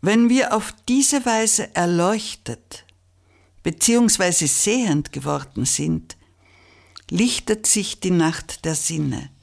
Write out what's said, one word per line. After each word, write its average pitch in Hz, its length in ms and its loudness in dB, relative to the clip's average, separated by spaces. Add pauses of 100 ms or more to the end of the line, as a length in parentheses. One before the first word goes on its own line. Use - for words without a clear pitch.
Wenn 226 280 4
wir 247 260 4
auf 214 200 -2 (140)
diese 269 360 2
Weise 220 520 0
erleuchtet 175 1080 -2 (760)
beziehungsweise 185 840 2
sehend 208 640 0
geworden 139 520 -6
sind, - 520 -4 (960)
lichtet 214 560 -2
sich - 340 0
die 185 100 -2
Nacht 165 540 -2
der 160 100 -2
Sinne. 139 560 -6 (120)